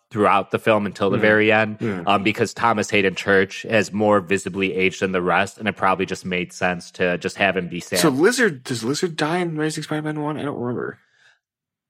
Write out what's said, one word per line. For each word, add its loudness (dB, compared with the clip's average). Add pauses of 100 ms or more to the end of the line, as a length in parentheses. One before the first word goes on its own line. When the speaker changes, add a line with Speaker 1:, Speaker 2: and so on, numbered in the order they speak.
(120)
Speaker 1:
throughout 2
the 0
film 2
until -2
the 2
Speaker 2:
Mm. -2
Speaker 1:
very 6
end, 2
Speaker 2:
Mm. -4
Speaker 1:
um, 2
because 0
Thomas 0
Hayden 2
Church 2
has 2
more 4
visibly -2
aged 0
than 0
the -2
rest, 0
and -8
it -2
probably 0
just -6
made -6
sense -4
to -2
just -8
have 0
him -2
be -8
Sand- -4
Speaker 2:
So 4
Lizard, 2
does -6
Lizard -4
die -2
in -2
Amazing -4
Spider-Man -6
One? -6
I -8
don't -6
remember. -6 (920)